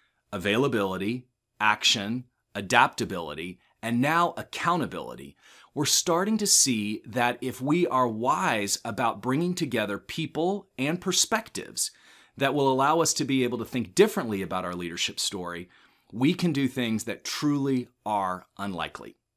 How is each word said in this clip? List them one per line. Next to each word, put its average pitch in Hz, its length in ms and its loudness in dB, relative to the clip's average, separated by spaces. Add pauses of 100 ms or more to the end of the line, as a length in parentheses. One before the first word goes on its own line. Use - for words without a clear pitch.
(320)
availability, 104 960 0 (340)
action, 107 640 2 (300)
adaptability, 92 1040 0 (220)
and 120 180 0
now 165 380 2
accountability, 85 1000 -4 (380)
we're 143 100 0
starting 185 540 2
to 208 80 0
see 107 580 2
that 120 380 0
if 123 180 -6
we 156 260 2
are 127 220 2
wise 120 720 0
about 117 380 -2
bringing 151 340 0
together 107 440 -2
people 165 800 -4
and 156 240 -2
perspectives - 880 -2 (460)
that 135 180 0
will 139 180 4
allow 143 280 4
us 160 120 2
to 147 120 -2
be 131 180 2
able 123 160 0
to 113 60 -4
think - 320 -4
differently 139 460 2
about 92 220 -4
our 90 120 -6
leadership 87 420 -6
story, 87 500 -6 (440)
we 131 200 2
can 175 200 0
do 135 160 0
things 113 340 -2
that - 220 -8
truly 139 640 -2 (180)
are 95 400 -2 (120)
unlikely. 80 580 -8 (200)